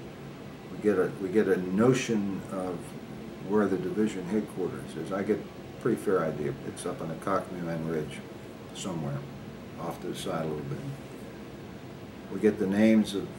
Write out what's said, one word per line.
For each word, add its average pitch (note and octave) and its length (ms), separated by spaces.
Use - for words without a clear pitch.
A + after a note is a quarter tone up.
We F2+ 100
get G2+ 160
a, E2+ 120
we F#2 60
get G2 200
a F#2 80
notion G#2 680
of F#2 240
where G#2 180
the F#2 120
division F#2 480
headquarters F2 720
is. E2+ 160
I G2 100
get G#2 160
a - 420
pretty A2+ 200
fair F#2 240
idea. D2 280
It's - 180
up F2+ 160
on E2 80
the D#2+ 80
Cockneyland E2+ 760
Ridge D#2 280
somewhere D#2+ 440
off - 220
to F2+ 60
the D#2 80
side F2+ 280
a D#2 40
little D2+ 160
bit. - 140
We F#2+ 80
get G2+ 180
the G2 80
names G#2+ 480
of F2 120